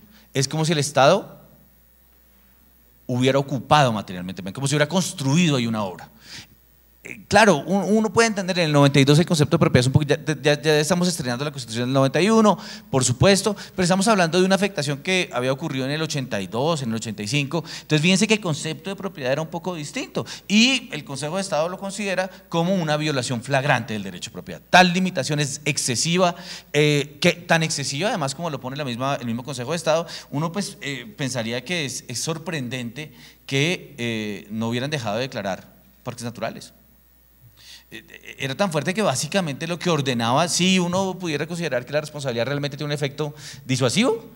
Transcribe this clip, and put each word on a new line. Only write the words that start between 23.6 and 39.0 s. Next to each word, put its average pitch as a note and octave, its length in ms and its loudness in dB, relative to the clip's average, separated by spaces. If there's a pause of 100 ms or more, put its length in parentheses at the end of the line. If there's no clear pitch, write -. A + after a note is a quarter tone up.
del G#2+ 120 -6
derecho F2 260 -12
de - 60 -20
propiedad. F2 340 -12
Tal F3+ 240 8
limitación E3 480 0
es C#3 240 -4
excesiva, E3+ 720 0 (340)
eh, D3 480 2
que, F3 140 4
tan E3 300 0
excesiva D3 440 -4
además E3 260 -2
como E3+ 160 -6
lo C3 120 -8
pone B2+ 160 -10
la D3+ 80 -6
misma, B2+ 340 -4
el A#2+ 60 -10
mismo A#2 180 -4
Consejo B2+ 280 -8
de E3+ 40 -2
Estado, E3 320 0 (240)
uno E3 220 -2
pues, - 260 -6
eh, B2 380 -8
pensaría A#2+ 480 -4
que F3 180 -2
es, - 240 -8
es B2 140 -8
sorprendente D3 920 -8 (340)
que, D3 520 -2
eh, A2 540 -6
no A2 180 -2
hubieran B2 200 -4
dejado A2+ 280 -4
de B2+ 60 -2
declarar G2 440 -8 (360)
parques A#2 200 -12
naturales. - 480 -10 (1200)
Eh, A2 480 -20
era C3 160 -6
tan G3 160 0
fuerte D#3 200 0
que G#3 120 -2